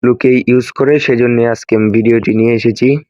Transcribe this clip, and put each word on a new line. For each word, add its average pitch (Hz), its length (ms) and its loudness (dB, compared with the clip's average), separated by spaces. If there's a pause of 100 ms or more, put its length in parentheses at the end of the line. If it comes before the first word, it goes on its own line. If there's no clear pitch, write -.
লোকেই 123 340 2 (100)
ইউজ 123 240 0
করে, 135 280 -2
সেজন্য 120 380 0 (160)
আজকে - 220 -6
আমি 107 160 2
ভিডিওটি 113 420 0
নিয়ে 113 200 2
এসেছি। 117 340 -2 (220)